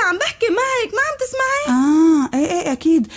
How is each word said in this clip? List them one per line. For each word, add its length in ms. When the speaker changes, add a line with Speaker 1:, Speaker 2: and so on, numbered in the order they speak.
Speaker 1:
عم 100
بحكي 320
معك، 440
ما 80
عم 180
تسمعي؟ 580
Speaker 2:
آه، 600
إيه، 240
إيه، 100
أكيد. 460